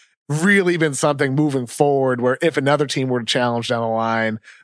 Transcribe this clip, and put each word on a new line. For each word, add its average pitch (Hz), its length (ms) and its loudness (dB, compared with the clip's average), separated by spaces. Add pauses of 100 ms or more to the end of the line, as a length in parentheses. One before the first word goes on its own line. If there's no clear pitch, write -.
(300)
really 175 480 2
been 156 160 0
something 139 420 0
moving 135 320 0
forward 135 540 0
where 123 200 2
if 165 140 0
another 139 320 2
team 131 220 -4
were 123 100 0
to 113 60 -6
challenge 120 420 -2
down 117 140 -2
the 117 60 -2
line, 113 520 -2 (240)